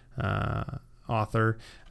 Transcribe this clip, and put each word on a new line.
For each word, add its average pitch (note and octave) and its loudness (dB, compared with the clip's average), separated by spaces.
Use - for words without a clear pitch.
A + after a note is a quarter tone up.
uh, G2+ 0
author. A2 2